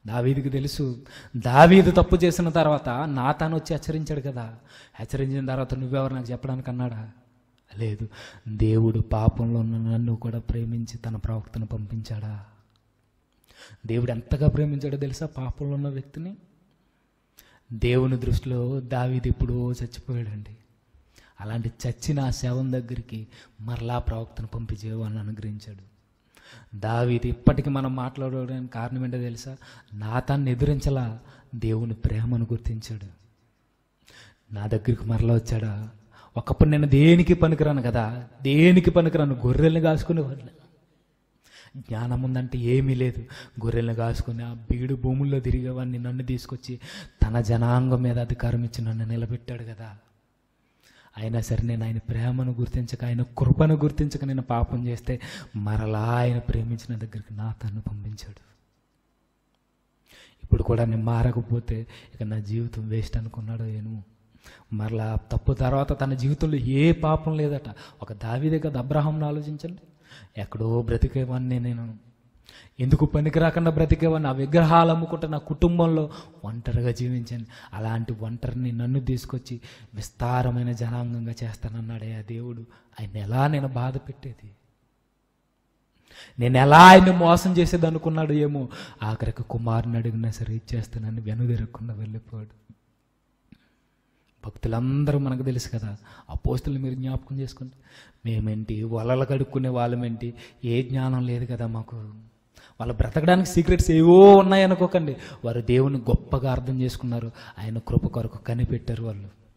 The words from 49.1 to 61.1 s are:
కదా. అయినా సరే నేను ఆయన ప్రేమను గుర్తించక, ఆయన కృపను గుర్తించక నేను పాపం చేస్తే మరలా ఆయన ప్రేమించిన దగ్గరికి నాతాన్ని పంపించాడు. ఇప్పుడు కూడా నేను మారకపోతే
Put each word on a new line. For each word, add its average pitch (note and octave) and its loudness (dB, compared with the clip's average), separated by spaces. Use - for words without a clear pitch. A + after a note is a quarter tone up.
కదా. A2 -16
అయినా A2+ -4
సరే A2+ -2
నేను A2+ -4
ఆయన A2+ -4
ప్రేమను B2 -4
గుర్తించక, A#2+ -6
ఆయన A#2+ -2
కృపను C#3+ 2
గుర్తించక D3 -2
నేను C3 -4
పాపం A#2+ -2
చేస్తే A#2+ -6
మరలా G#2+ -2
ఆయన A#2+ 0
ప్రేమించిన A2+ -6
దగ్గరికి A2 -12
నాతాన్ని G#2+ -8
పంపించాడు. G#2 -12
ఇప్పుడు - 2
కూడా A#2 0
నేను A2+ -2
మారకపోతే A#2 -2